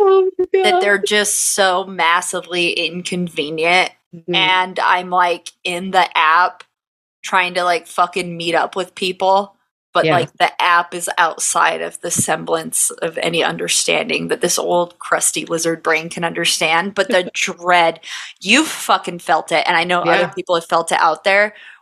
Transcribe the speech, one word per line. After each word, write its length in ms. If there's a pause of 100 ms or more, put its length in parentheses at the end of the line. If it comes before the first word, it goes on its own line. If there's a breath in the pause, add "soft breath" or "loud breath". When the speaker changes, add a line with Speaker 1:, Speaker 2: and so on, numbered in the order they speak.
Speaker 1:
Oh 360
my 80 (180)
Speaker 2:
that 80
Speaker 1:
God. 100
Speaker 2:
they're 160
just 560
so 320
massively 840
inconvenient. 1200 (220)
Speaker 1:
Mm-hmm. 220
Speaker 2:
And 440
I'm, 300
like, 420 (120)
in 280
the 140 (120)
app 460 (600)
trying 300
to, 100
like, 240
fucking 480
meet 200
up 200
with 200
people. 600 (380)
But, 120
Speaker 1:
Yeah. 120
Speaker 2:
like, 160
the 280
app 340
is 120 (120)
outside 640
of 200
the 100
semblance 800 (140)
of 160
any 240
understanding 840
that 120
this 180
old 400
crusty 460
lizard 380
brain 260
can 160
understand. 720
But 140
the 220
Speaker 1:
<laughs> 20
Speaker 2:
dread, 680 (420 loud breath)
you 240
fucking 540
felt 320
it. 160
And 100
I 80
know 180
Speaker 1:
Yeah. 100
Speaker 2:
other 220
people 200
have 100
felt 260
it 80
out 240
there 300 (280 loud breath)